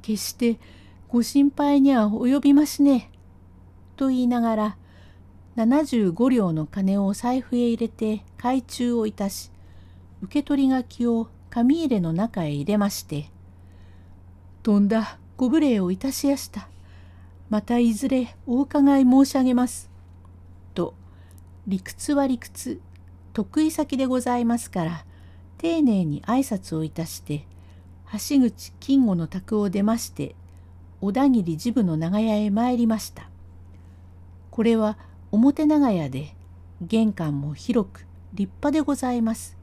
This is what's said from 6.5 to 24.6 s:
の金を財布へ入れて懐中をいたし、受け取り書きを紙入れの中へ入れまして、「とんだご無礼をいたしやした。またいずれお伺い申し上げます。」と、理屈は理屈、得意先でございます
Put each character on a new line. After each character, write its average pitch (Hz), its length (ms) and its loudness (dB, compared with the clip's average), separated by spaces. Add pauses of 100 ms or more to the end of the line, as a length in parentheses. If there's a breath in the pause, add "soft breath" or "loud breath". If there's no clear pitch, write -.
の 156 140 -2
金 196 320 -2
を 196 140 0
財 247 280 -2
布 247 160 -6
へ 240 120 2
入 226 80 0
れ 226 120 -4
て 214 360 -6 (120)
懐 254 260 -2
中 240 320 -4
を 226 120 -2
い 208 60 -6
た 202 180 -4
し、 - 200 -14 (720 soft breath)
受 190 100 -14
け 285 100 0
取 277 260 0
り - 20 4
書 262 120 0
き 240 240 -6
を 226 220 0 (220)
紙 254 300 2
入 311 80 -2
れ 226 120 2
の 165 120 -2
中 190 320 -2
へ 147 80 -4
入 143 120 -4
れ 208 140 0
ま 202 120 0
し - 140 -10
て、 147 260 -10 (1300 soft breath)
「と 202 160 4
ん 202 80 4
だ 220 300 -2 (180)
ご 254 120 0
無 311 120 2
礼 247 200 2
を 180 100 0
い 190 60 -2
た 269 160 -6
し - 140 -4
や 277 100 2
し - 120 -12
た。 - 200 -14 (840 soft breath)
ま 214 100 0
た 240 180 -2
い 233 140 4
ず 226 160 -4
れ 254 260 -2 (120)
お 254 160 0
伺 277 360 4
い 269 60 4
申 262 220 6
し - 100 -4
上 262 80 2
げ 254 100 2
ま 247 140 0
す。」 - 220 -14 (840)
と、 - 200 -6 (720 soft breath)
理 190 140 -4
屈 - 320 -8
は 277 140 2
理 254 120 -2
屈、 - 420 -12 (520)
得 294 300 -2
意 311 80 2
先 294 260 -4
で 262 100 0
ご 254 140 -2
ざ 247 180 -2
い 240 60 -2
ま 233 140 0
す - 120 -10